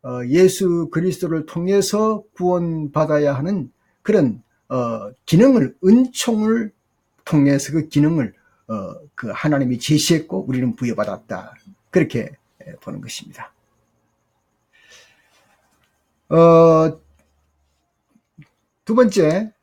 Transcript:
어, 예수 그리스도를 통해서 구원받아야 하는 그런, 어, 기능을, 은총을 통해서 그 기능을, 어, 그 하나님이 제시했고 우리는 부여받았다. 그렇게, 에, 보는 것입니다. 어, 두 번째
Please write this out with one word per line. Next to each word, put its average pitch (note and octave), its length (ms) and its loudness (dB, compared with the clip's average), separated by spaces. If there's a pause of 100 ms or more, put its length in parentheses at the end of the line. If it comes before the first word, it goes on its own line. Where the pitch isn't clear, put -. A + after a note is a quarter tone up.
어, B2 240 -10
예수 F3 640 2
그리스도를 E3 540 -4
통해서 G3+ 760 -2 (120)
구원받아야 D#3 1000 -2
하는 D#3 360 -6 (300)
그런, D#3 400 0 (280)
어, A#2 420 -6 (140)
기능을, A3 580 4
은총을 A3+ 880 2 (540)
통해서 C#3 480 0
그 D#3+ 140 -2
기능을, D3 460 0 (340)
어, G2+ 280 -10 (200)
그 A#2 160 -12
하나님이 C3+ 480 -2
제시했고 D#3 680 -2
우리는 B2+ 280 -2
부여받았다. G#2 800 -8 (380)
그렇게, C#3+ 440 -2 (260)
에, - 200 -20
보는 - 200 -14
것입니다. - 520 -18 (2750)
어, E3 680 4 (1900)
두 A3 100 -2
번째 G3+ 680 2